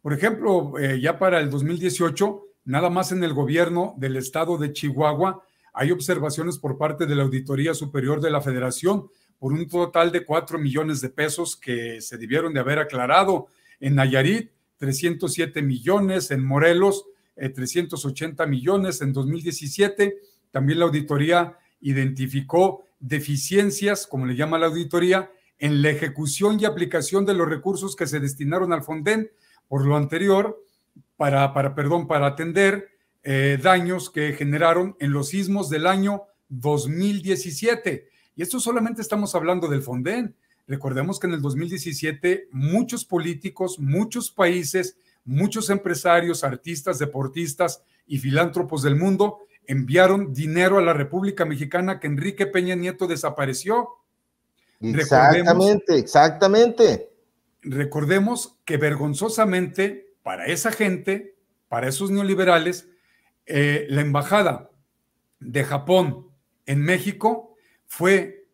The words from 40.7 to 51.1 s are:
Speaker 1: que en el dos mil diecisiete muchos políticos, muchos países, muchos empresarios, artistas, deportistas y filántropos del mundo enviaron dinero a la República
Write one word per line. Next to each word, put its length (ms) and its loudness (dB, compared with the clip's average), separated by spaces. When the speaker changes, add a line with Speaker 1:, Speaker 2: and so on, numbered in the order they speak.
Speaker 1:
que 80 -6
en 80 -2
el 80 -4
dos 140 -2
mil 120 -4
diecisiete 840 -4
muchos 540 -2
políticos, 720 -4
muchos 520 -2
países, 680 0
muchos 460 -2
empresarios, 760 0
artistas, 540 -4
deportistas 840 -4
y 120 -4
filántropos 640 0
del 140 4
mundo 420 2
enviaron 680 4
dinero 440 2
a 40 4
la 100 4
República 540 -2